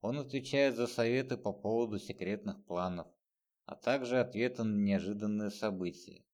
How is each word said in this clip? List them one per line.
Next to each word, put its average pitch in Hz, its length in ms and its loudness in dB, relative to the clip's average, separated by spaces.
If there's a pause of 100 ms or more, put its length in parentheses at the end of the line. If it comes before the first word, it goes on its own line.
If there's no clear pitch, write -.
Он 147 160 -2
отвечает 139 580 2
за 117 120 0
советы 123 500 2
по 101 160 -2
поводу 110 460 0
секретных 98 640 -6
планов, 87 420 -2 (600)
а - 80 -10
также 127 440 0
ответы 120 440 0
на 107 120 2
неожиданные 101 760 2
события. 92 840 -4